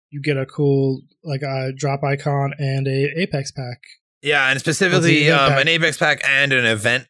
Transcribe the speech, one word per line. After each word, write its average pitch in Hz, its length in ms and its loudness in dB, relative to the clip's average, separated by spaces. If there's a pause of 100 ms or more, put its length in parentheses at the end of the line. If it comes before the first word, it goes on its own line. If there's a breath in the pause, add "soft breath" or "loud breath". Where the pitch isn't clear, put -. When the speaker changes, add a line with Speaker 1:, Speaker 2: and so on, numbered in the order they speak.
(120)
Speaker 1:
you 143 100 -12
get 143 160 -2
a 131 100 -4
cool, 135 540 0 (220)
like, 143 200 -6
a 135 320 -4
drop 139 280 -4
icon 143 560 -2
and 135 280 -2
a 135 240 -2 (100)
Apex 139 300 -4
pack. 123 280 -12 (440)
Speaker 2:
Yeah, 143 280 2
and 135 80 0
specifically, 180 400 2
Speaker 1:
That's 165 60 2
the 160 220 4
event 147 140 4
Speaker 2:
um, 135 100 4
Speaker 1:
pack. 135 100 2
Speaker 2:
an 147 60 2
Apex 165 300 0
pack 151 300 0
and 139 260 2
an 123 120 2
event 113 440 0